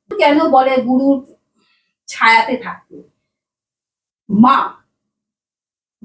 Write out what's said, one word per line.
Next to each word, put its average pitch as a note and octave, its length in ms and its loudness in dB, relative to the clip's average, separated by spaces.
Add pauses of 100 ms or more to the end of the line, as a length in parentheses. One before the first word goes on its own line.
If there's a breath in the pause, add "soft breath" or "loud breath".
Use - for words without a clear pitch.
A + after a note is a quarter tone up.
(160)
কেন D#4 340 2
বলে C4 260 2
গুরুর B3+ 500 -2 (800)
ছায়াতে - 500 0
থাকতে?" - 460 -16 (1300)
মা, A#3 420 0 (1300)